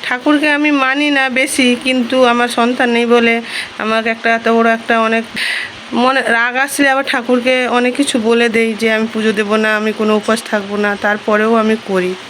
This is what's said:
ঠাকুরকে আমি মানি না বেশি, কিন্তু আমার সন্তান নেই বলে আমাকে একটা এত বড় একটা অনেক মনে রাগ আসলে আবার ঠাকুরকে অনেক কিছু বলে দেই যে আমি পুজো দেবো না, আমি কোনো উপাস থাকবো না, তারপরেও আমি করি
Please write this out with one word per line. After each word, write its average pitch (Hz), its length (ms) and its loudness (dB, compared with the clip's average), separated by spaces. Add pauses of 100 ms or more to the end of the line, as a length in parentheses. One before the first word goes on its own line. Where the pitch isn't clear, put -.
ঠাকুরকে 294 420 0 (100)
আমি 302 120 0 (140)
মানি 277 240 0 (100)
না 269 60 2 (160)
বেশি, 269 280 0 (180)
কিন্তু 254 320 0 (140)
আমার 240 260 0
সন্তান 247 380 0
নেই 233 100 2 (100)
বলে 233 200 4 (480)
আমাকে 220 320 -2
একটা 226 220 -2
এত 226 180 -2
বড় 226 120 4 (100)
একটা 233 180 -2 (120)
অনেক 226 180 0 (760)
মনে 262 180 2 (160)
রাগ 240 160 0 (120)
আসলে 285 280 0
আবার 269 180 0
ঠাকুরকে 247 440 0 (220)
অনেক 247 220 2
কিছু 285 160 0 (140)
বলে 233 260 2
দেই 226 140 2 (120)
যে 226 140 0
আমি 220 180 0
পুজো 220 260 0
দেবো 214 240 0
না, 220 60 0 (100)
আমি 214 200 -2
কোনো 214 220 2
উপাস 220 180 0 (120)
থাকবো 202 320 -4
না, 208 80 0 (140)
তারপরেও 214 460 0 (120)
আমি 220 120 2 (140)
করি 185 240 0 (160)